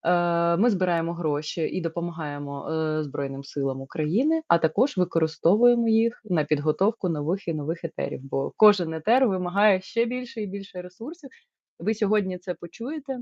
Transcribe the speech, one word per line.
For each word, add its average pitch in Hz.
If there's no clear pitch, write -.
Е, 170
ми 226
збираємо 170
гроші 156
і 165
допомагаємо, 156
е, 156
Збройним 139
силам 135
України, 214
а 170
також 196
використовуємо 202
їх 226
на 175
підготовку 151
нових 160
і 160
нових 151
етерів, 139
бо 139
кожен 190
етер 233
вимагає 190
ще 233
більше 247
і 214
більше 190
ресурсів. 240
Ви 190
сьогодні 196
це 180
почуєте 262